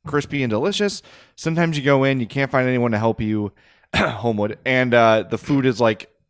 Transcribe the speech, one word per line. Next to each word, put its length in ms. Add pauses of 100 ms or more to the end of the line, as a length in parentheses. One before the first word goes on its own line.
crispy 380
and 60
delicious. 520 (320)
Sometimes 420
you 60
go 220
in, 160
you 60
can't 260
find 160
anyone 240
to 60
help 220
you, 320 (200)
<clears throat> 240
Homewood, 680
and, 300
uh, 340
the 100
food 280
is, 140
like, 280 (220)